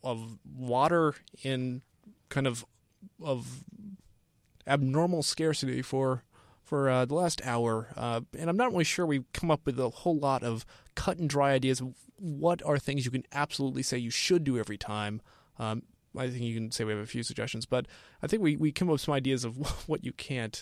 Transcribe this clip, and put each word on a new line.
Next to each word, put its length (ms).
of 420
water 720
in 400
kind 160
of, 180
of 420
abnormal 560
scarcity 600
for, 420
for, 280
uh, 140
the 100
last 300
hour. 520
Uh, 260
and 140
I'm 60
not 160
really 100
sure 240
we've 260
come 200
up 120
with 140
a 120
whole 280
lot 240
of 240
cut 220
and 120
dry 220
ideas 280
of 140
what 480
are 140
things 260
you 80
can 180
absolutely 540
say 120
you 140
should 320
do 160
every 180
time. 460
Um, 260
I 100
think 140
you 120
can 180
say 100
we 100
have 80
a 60
few 160
suggestions, 440
but 200
I 40
think 160
we, 140
we 160
come 160
up 40
with 100
some 120
ideas 300
of 120
<laughs> 320
what 160
you 80
can't. 500